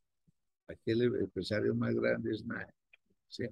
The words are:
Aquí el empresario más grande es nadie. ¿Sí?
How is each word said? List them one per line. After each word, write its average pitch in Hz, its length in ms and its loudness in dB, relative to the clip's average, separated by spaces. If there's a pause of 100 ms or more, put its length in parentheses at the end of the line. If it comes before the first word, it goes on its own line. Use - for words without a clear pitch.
(680)
Aquí - 240 -4
el 113 120 4
empresario 107 720 0
más 117 180 0
grande 117 380 0
es 110 140 -4
nadie. 110 280 -8 (540)
¿Sí? - 240 -8